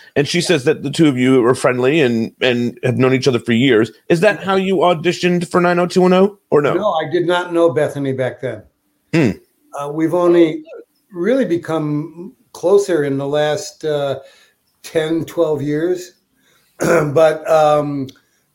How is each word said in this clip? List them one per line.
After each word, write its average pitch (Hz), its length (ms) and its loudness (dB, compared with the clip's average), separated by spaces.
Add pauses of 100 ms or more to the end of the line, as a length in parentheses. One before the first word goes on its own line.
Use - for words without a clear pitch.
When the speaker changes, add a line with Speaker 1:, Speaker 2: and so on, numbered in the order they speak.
(160)
Speaker 1:
and 143 100 2
she 175 140 -2
says 165 240 0
that 147 200 0
the 139 80 -6
two 160 160 2
of 135 100 2
you 127 240 4
were 123 140 4
friendly 127 440 0
and, 120 400 0
and 120 440 -2
have 120 140 0
known 127 160 2
each 131 140 0
other 120 120 0
for - 120 -4
years. 117 400 2 (160)
Is 170 140 0
that 190 200 0
how 190 140 -2
you 190 220 0
auditioned 175 720 0
for 180 100 0
nine 175 200 2
oh 175 80 0
two 180 140 2
one 185 120 4
oh, 196 260 2 (100)
or 147 120 4
no? 135 140 0
Speaker 2:
No, 196 180 0
I 160 160 -4
did 160 160 -2
not 175 260 -2
know 170 220 2
Bethany 143 400 -4
back 123 260 -6
then. 110 240 -10 (500)
Speaker 1:
Hmm. 147 180 2 (420)
Speaker 2:
Uh, 143 180 -8
we've 160 220 -2
only 170 500 2 (480)
really 214 340 0
become 160 880 -6 (180)
closer 180 500 0
in 139 140 -4
the 139 100 -6
last, 147 560 -4
uh, 143 360 -4 (640)
ten, 160 420 -4
twelve 156 360 -2
years. 156 560 -4 (600)
<clears throat> 160 340 0
But, 156 360 2
um, 147 580 2 (480)